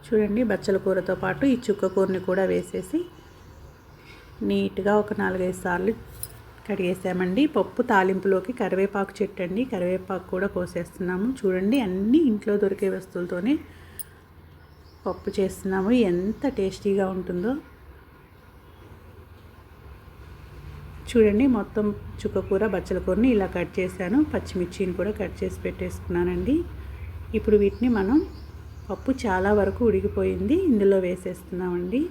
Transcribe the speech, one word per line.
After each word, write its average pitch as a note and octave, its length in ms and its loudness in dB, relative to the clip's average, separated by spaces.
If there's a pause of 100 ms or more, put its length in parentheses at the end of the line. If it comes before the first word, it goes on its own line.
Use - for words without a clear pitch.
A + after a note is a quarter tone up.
చూడండి, G#3+ 360 2 (100)
బచ్చల F#3+ 320 0
కూరతో F#3 400 0
పాటు F#3+ 200 0 (100)
ఈ - 20 4 (100)
చుక్క F#3+ 200 0 (100)
కూరని F#3+ 320 2
కూడా F#3+ 240 2
వేసేసి F#3 480 -2 (1500)
నీట్గా G3 520 2
ఒక G#3 200 -2
నాలుగైదు F#3 420 -2
సార్లు F#3 300 0 (720)
కడిగేసామండి. F#3 760 0 (140)
పప్పు G3 320 0
తాలింపులోకి F#3+ 720 2
కరివేపాకు G3 560 0
చెట్టు G3 280 -4
అండి, F#3 160 -2 (120)
కరివేపాకు F#3 580 -2
కూడా F#3+ 240 -2
కోసేస్తున్నాము. F3+ 720 -4 (140)
చూడండి, G3 460 2
అన్నీ G3+ 340 4 (100)
ఇంట్లో G#3 320 0
దొరికే G3 320 0
వస్తువులతోనే F#3 600 -2 (1500)
పప్పు F#3+ 320 -6
చేస్తున్నాము. F#3+ 540 0 (200)
ఎంత F#3 320 -2 (140)
టేస్టీగా G3 480 0 (100)
ఉంటుందో F3+ 360 -4 (3500)
చూడండి. A3 360 6 (140)
మొత్తం G#3 260 -4 (360)
చుక్క G3 160 -4 (120)
కూర, G3 140 2 (100)
బచ్చల F3+ 320 -2
కూరని G3+ 300 4
ఇలా F#3+ 200 2
కట్ F3 240 -4
చేశాను. F#3 380 -2 (160)
పచ్చిమిర్చిని F3+ 680 -2
కూడా G3+ 220 -2
కట్ F3+ 220 -6
చేసి F3+ 220 -6
పెట్టేసుకున్నానండి. F3+ 920 0 (800)
ఇప్పుడు G#3+ 240 6
వీటిని A3+ 360 2
మనం, G#3+ 200 4 (680)
పప్పు G3+ 220 -4 (120)
చాలా F#3+ 260 2 (120)
వరకు F#3+ 260 0
ఉడికిపోయింది, F#3+ 680 2 (160)
ఇందులో G3 260 6 (100)
వేసేస్తున్నామండి. F3+ 1040 -2